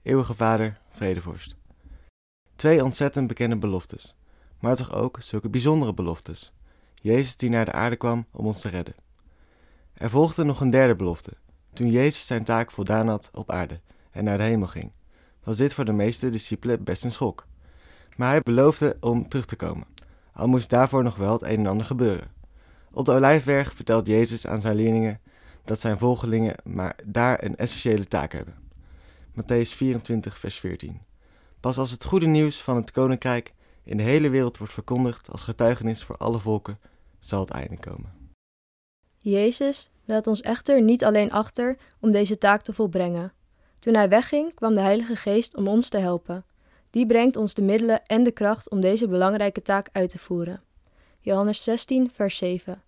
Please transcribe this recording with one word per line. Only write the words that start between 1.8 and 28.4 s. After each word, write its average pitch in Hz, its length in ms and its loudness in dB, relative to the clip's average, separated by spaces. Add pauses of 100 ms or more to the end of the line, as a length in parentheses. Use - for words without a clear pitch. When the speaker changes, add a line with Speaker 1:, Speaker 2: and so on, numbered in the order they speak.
Speaker 1:
Twee 151 280 4
ontzettend 131 440 -2
bekende 117 300 0
beloftes, - 580 -6 (440)
maar 127 160 2
toch 127 180 -6
ook 120 280 -4
zulke 107 280 -6
bijzondere 127 440 2
beloftes. 85 600 -8 (400)
Jezus 123 440 0
die 123 120 -2
naar 113 160 2
de - 60 -6
aarde 117 240 -2
kwam 117 360 -2
om 110 140 -8
ons 107 160 -4
te 107 80 -6
redden. 87 260 -8 (960)
Er - 160 -6
volgde 156 340 2
nog 143 180 0
een 131 80 4
derde 127 260 6
belofte. 87 360 -6 (420)
Toen 120 180 0
Jezus 135 360 2
zijn 113 160 -4
taak 113 280 0
voldaan 107 360 0
had 104 260 -4
op - 180 -10
aarde 87 280 -6 (320)
en - 120 -6
naar 101 140 0
de 107 60 0
hemel 110 240 0
ging, - 240 -12 (520)
was 110 140 -4
dit 139 160 2
voor 135 120 -4
de 107 60 -2
meeste 107 380 0
discipelen 113 540 -4
best - 200 -6
een 123 80 -4
schok. - 340 -6 (680)
Maar 123 140 0
hij 151 120 4
beloofde 139 580 4
om 120 280 0
terug 131 180 -4
te - 100 -10
komen, - 320 -8 (460)
al 113 140 -2
moest 127 220 2
daarvoor 131 340 4
nog 113 120 -2
wel 98 180 0
het 117 80 -2
een 110 180 -2
en 104 80 2
ander 107 180 0
gebeuren. 117 460 -2 (600)
Op - 140 -4
de 139 60 4
Olijfberg 135 640 4
vertelt 113 340 0
Jezus 113 400 2
aan 110 140 -4
zijn 107 140 0
leerlingen 110 440 0 (500)
dat 110 100 -2
zijn 110 180 -2
volgelingen 113 680 0
maar 92 320 -6 (100)
daar 120 380 0
een - 120 -6
essentiële 110 500 -2
taak 76 260 -4
hebben. - 240 -12 (760)